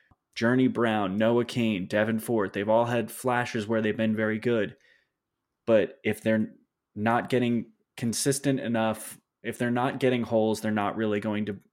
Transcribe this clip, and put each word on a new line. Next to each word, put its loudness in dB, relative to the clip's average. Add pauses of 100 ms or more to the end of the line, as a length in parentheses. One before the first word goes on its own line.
(340)
Journey 2
Brown, 0
Noah 4
Cain, -2
Devin 0
Ford, -2
they've -4
all 4
had -2
flashes -2
where 0
they've 0
been 0
very -2
good. 0 (880)
But 4
if -2
they're 0 (400)
not 0
getting 0 (280)
consistent -2
enough, -2 (260)
if -8
they're -2
not -2
getting 2
holes, 0
they're -2
not -2
really 0
going -4
to -8 (140)